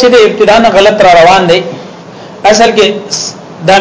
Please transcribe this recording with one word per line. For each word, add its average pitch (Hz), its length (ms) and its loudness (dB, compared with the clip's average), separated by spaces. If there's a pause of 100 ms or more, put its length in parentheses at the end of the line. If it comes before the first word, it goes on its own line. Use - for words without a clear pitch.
چې 247 120 2
د 254 40 4 (100)
ابتدا 208 320 0
نه 226 100 2
غلط 202 340 0
را 180 100 4 (100)
روان 185 260 2
دی، 180 120 0 (920)
اصل 226 260 0
کې 208 100 0 (800)
دا 190 140 2